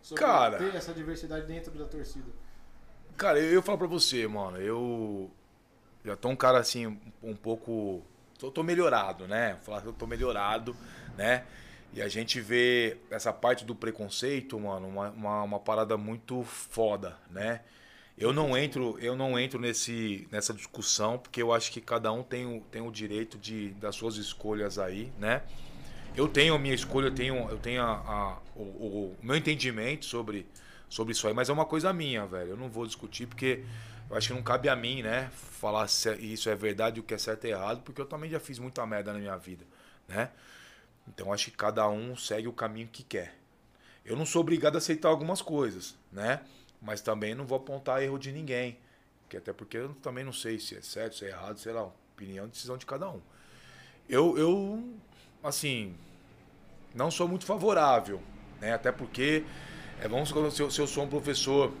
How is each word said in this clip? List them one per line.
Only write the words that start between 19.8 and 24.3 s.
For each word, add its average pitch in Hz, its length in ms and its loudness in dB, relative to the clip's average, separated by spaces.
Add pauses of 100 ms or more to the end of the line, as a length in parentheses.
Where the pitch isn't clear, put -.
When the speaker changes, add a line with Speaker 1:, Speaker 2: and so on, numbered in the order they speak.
Speaker 2:
nessa 107 220 -2
discussão, 107 640 0
porque - 240 -4
eu 117 120 6
acho 113 180 2
que 117 100 -8
cada 113 320 2
um 123 100 -4
tem 123 220 -6
o, 117 160 -6 (100)
tem 113 100 -8
o 117 100 -8
direito 107 460 -6
de, 104 340 -6
das 104 240 -6
suas 113 220 -4
escolhas 104 600 -4